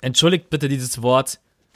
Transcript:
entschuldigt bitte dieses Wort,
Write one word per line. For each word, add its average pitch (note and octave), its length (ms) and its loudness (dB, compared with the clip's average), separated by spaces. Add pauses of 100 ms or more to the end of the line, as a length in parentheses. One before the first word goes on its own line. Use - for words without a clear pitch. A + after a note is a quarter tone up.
entschuldigt D#3+ 480 0
bitte C#3+ 200 -2
dieses B2+ 340 -6
Wort, B2+ 360 2 (380)